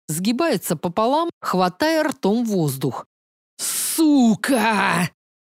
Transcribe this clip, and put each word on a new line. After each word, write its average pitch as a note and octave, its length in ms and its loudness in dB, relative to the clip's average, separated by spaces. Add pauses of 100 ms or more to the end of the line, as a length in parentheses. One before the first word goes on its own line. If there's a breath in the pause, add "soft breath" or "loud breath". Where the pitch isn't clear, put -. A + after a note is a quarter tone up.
сгибается G#3 680 -2
пополам, B3 540 -2 (100)
хватая D4+ 640 0
ртом A#3+ 420 -2
воздух. D3 600 -2 (520)
"Сука!" A3+ 1500 2 (500)